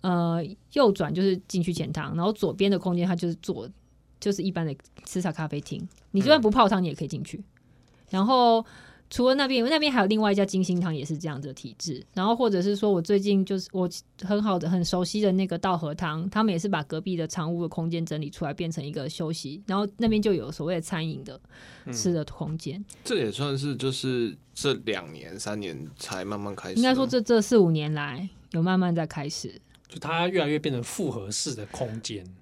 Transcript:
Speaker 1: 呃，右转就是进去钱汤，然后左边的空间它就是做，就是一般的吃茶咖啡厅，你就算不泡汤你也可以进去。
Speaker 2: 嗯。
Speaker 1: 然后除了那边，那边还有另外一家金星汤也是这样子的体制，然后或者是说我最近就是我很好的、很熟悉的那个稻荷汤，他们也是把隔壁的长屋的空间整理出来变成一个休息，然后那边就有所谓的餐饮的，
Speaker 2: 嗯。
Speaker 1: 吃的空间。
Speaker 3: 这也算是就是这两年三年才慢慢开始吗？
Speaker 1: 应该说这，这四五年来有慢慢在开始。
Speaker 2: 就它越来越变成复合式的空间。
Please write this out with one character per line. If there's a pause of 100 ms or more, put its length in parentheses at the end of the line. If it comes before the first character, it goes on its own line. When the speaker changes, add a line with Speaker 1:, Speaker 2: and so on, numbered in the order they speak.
Speaker 1:
呃， (300)
右
转
就
是 (100)
进
去
钱
汤，
然
后
左
边
的
空
间
它
就
是
做， (500)
就
是
一
般
的 (300)
吃
茶
咖
啡
厅， (260)
你
就
算
不
泡
汤
你
也
可
以
进
去。
Speaker 2:
嗯。 (680)
Speaker 1:
然
后 (460)
除
了
那
边，
那
边
还
有
另
外
一
家
金
星
汤
也
是
这
样
子
的
体
制， (120)
然
后
或
者
是
说
我
最
近
就
是
我 (360)
很
好
的、
很
熟
悉
的
那
个
稻
荷
汤，
他
们
也
是
把
隔
壁
的
长
屋
的
空
间
整
理
出
来
变
成
一
个
休
息，
然
后 (120)
那
边
就
有
所
谓
的
餐
饮
的， (460)
Speaker 2:
嗯。
Speaker 1:
吃
的
空
间。 (220)
Speaker 3:
这
也
算
是
就
是 (200)
这 (140)
两
年
三
年 (200)
才
慢
慢
开
始
吗？
Speaker 1:
应
该
说
这，
这
四
五
年
来 (260)
有
慢
慢
在
开
始。 (340)
Speaker 2:
就
它
越
来
越
变
成
复
合
式
的
空
间。 (180)